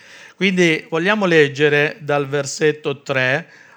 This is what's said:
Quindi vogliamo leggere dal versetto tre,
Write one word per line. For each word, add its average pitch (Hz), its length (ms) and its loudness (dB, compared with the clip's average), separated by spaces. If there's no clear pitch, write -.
Quindi 180 540 0
vogliamo 190 380 -2
leggere 147 760 2
dal 143 260 -2
versetto 147 760 -4
tre, 131 640 -4